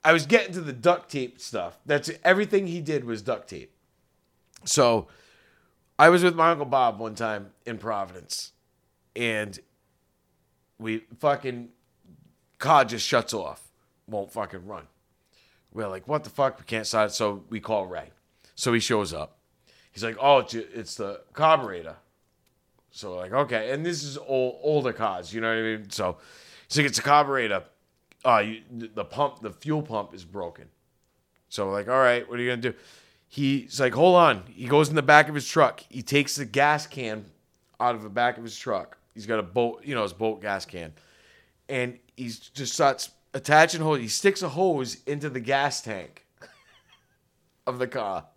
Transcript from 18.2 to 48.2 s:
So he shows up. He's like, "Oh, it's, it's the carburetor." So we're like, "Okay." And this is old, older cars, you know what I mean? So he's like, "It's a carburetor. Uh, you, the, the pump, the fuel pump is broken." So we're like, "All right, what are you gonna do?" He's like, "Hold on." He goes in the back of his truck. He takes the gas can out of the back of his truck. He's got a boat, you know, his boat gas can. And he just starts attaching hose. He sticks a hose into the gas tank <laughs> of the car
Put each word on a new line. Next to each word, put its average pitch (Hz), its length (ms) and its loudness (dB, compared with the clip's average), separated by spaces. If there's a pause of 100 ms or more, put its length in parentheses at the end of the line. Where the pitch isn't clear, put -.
So - 180 -2
he 117 80 4
shows 104 340 0
up. 78 240 -12 (540)
He's 95 120 -10
like, 113 160 -6
"Oh, 139 180 8
it's, - 160 -2
it's 110 420 -10
the 101 260 -8 (100)
carburetor." 113 640 2 (960)
So 98 220 -14
we're 90 40 -8
like, 92 160 -10
"Okay." 120 400 -2
And 147 140 -4
this 165 180 -4
is 143 140 -12
old, 127 440 -2
older 143 300 2
cars, 95 400 -4
you 113 80 -6
know 113 80 -2
what 113 100 2
I 113 40 -2
mean? 107 280 -6
So 90 280 -4 (500)
he's - 80 -4
like, 147 100 2
"It's 131 120 -2
a - 40 -4
carburetor. 135 640 2 (600)
Uh, 120 140 6
you, 110 320 -2
the, 113 180 -12
the 107 160 -8
pump, 139 360 -4
the 104 100 -10
fuel 151 320 -6
pump 107 320 -8
is 90 100 -18
broken." 85 440 -14 (800)
So 101 180 -4
we're 98 60 -2
like, 101 160 -4
"All 131 100 2
right, 123 300 4
what 120 100 -8
are 120 40 -4
you 123 80 -2
gonna 120 120 -4
do?" 120 120 -4 (520)
He's 139 540 -4
like, 127 140 2
"Hold 175 220 8
on." 139 260 6 (120)
He 123 120 -12
goes 143 240 4
in 156 40 -4
the 151 80 2
back 151 260 8
of 151 60 -8
his 143 140 -6
truck. 139 400 2
He 127 140 -12
takes 143 340 0
the 143 80 -6
gas 143 420 2
can 110 380 -10 (560)
out 120 160 2
of 107 60 -12
the 107 80 -12
back 120 280 0
of 117 60 -14
his 110 120 -14
truck. - 400 -6 (180)
He's 107 120 -16
got 113 140 0
a - 20 -4
boat, 113 420 -2
you 143 100 -8
know, 117 100 0
his 95 80 -6
boat 104 300 -2
gas 101 240 -4
can. 82 260 -12 (760)
And 123 300 -6 (180)
he 127 120 -10
just 117 460 -10
starts 139 360 0 (220)
attaching 156 480 4
hose. 156 200 0
He 113 80 -8
sticks 196 340 0
a 175 60 -4
hose 147 580 -2
into 147 240 -6
the 127 100 -8
gas 135 400 -2
tank 98 440 -12 (160)
<laughs> - 60 -20 (1200)
of 123 140 -6
the 127 80 -2
car 101 380 -6 (100)